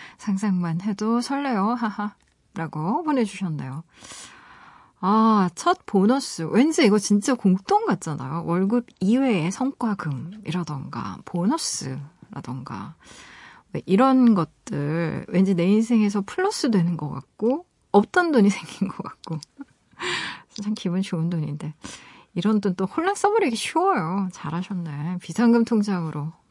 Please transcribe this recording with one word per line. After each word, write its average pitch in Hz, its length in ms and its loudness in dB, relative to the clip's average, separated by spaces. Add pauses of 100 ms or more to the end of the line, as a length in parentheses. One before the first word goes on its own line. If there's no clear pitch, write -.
(200)
상상만 185 640 -2
해도 214 400 0
설레요. 254 480 -2
하하. 214 440 -4 (460)
라고 165 440 -4
보내주셨네요. 180 800 -4 (1160)
아, 214 540 4
첫 - 300 0
보너스. 214 580 2
왠지 277 420 4
이거 208 140 6
진짜 208 340 2
공돈 240 520 2
같잖아요. 156 600 -4
월급 196 420 0 (120)
이외의 208 520 2
성과금이라던가 170 1700 -6
보너스라던가 139 1700 -6 (760)
왜 143 140 -6
이런 240 500 6
것들 156 960 -4
왠지 190 260 4
내 170 120 2
인생에서 214 580 2
플러스 370 440 -2
되는 175 280 2
것 147 120 -6
같고 220 560 -4 (260)
없던 330 400 4
돈이 214 180 6
<laughs> - 20 4
생긴 - 380 -6
것 - 140 -12
같고 - 340 -12 (1200)
참 208 120 -4
기분 185 280 -2
좋은 170 280 -2
돈인데 151 440 -4 (600)
이런 208 260 2
돈 196 160 0
또 190 100 -2
홀랑 349 300 -2
써버리기 403 400 2
쉬워요. 202 800 0
잘하셨네. 170 880 -6
비상금 233 420 4
통장으로 175 720 -2 (180)